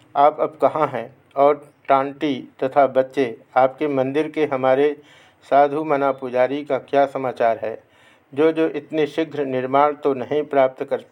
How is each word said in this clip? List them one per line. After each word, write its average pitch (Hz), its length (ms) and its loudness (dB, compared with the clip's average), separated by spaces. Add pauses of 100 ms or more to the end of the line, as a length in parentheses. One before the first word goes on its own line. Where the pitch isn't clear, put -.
(160)
आप 147 240 4
अब 147 220 -4
कहाँ 143 260 2
हैं? 123 280 -8 (200)
और 143 380 2 (140)
टांटी 139 640 -2 (140)
तथा 135 240 2
बच्चे, 127 500 -2 (200)
आपके 135 300 2
मंदिर 139 420 -2
के 151 160 -2
हमारे 139 560 0 (420)
साधु 143 400 2
मना 139 280 0
पुजारी 131 540 -2
का 139 120 -2
क्या 139 280 0
समाचार 123 520 -2
है, 110 260 -10 (500)
जो, 156 180 2
जो 156 180 0
इतने 147 380 -4
शीघ्र 147 380 -4
निर्माण 131 480 0
तो 143 200 -2
नहीं 127 300 -4
प्राप्त 135 400 0
कर 127 280 -6